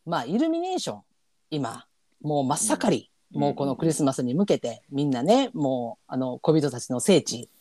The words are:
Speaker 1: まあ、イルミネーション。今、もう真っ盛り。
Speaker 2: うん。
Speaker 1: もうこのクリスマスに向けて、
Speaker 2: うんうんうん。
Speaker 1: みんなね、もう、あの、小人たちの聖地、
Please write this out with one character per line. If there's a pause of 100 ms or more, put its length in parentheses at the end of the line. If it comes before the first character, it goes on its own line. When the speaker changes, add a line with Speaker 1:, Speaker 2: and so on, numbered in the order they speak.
Speaker 1:
ま
あ、
イ
ル
ミ
ネ
ー
シ
ョ
ン。 (480)
今、 (360)
も
う
真
っ (220)
盛
り。 (220)
Speaker 2:
う
ん。
Speaker 1:
も
う
こ
の
ク
リ
ス
マ
ス
に
向
け
て、
Speaker 2:
う
ん
う
ん
う
ん。
Speaker 1:
み
ん
な
ね、
も
う、
あ
の、
小
人
た
ち
の
聖
地、 (140)